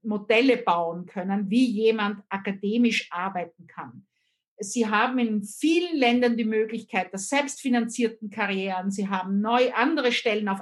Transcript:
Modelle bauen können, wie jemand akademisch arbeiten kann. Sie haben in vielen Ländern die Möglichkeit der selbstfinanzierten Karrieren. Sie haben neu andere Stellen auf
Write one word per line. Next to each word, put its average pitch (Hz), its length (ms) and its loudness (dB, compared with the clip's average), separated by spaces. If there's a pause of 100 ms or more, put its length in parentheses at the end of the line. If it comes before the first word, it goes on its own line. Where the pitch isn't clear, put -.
Modelle 220 560 2
bauen 175 480 -2
können, 196 460 -4
wie 254 140 4
jemand 214 640 0
akademisch 202 800 0
arbeiten 175 560 -6
kann. 127 400 -16 (520)
Sie 220 280 -2
haben 240 320 2
in 214 240 0
vielen 330 540 0
Ländern 240 400 4
die 233 80 -2
Möglichkeit 220 640 -2
der 196 80 -8
selbstfinanzierten 240 1080 -2
Karrieren. 196 640 -2
Sie 196 160 -4
haben 196 320 -2
neu 240 340 2
andere 254 380 2
Stellen 214 380 0
auf 196 120 -2